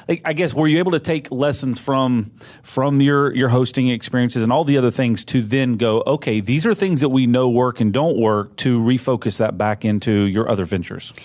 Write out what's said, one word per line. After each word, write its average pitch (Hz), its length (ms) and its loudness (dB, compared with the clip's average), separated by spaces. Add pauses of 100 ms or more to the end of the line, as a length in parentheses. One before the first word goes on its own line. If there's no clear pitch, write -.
like, 170 160 -2
I 160 80 -2
guess, 156 220 -2
were 156 140 2
you 151 100 4
able 180 140 0
to 151 80 0
take 160 320 -6
lessons 135 480 -2
from, 127 500 0 (320)
from 139 380 0
your, 143 340 2
your 123 140 2
hosting 127 400 2
experiences 123 560 -2
and 120 80 2
all 151 100 2
the 143 160 2
other 123 140 2
things 117 340 -2
to 127 160 0
then 123 340 0
go, 113 300 0
"Okay, 131 340 -2
these 131 240 0
are 220 100 2
things 185 260 0
that 147 80 2
we 131 180 2
know 127 220 2
work 120 320 0
and 107 120 2
don't 156 240 0
work," 107 420 0
to 123 220 0
refocus 120 580 0
that 104 200 -2
back 104 260 -2
into 107 280 0
your 101 360 0
other 98 160 0
ventures? - 480 -8 (120)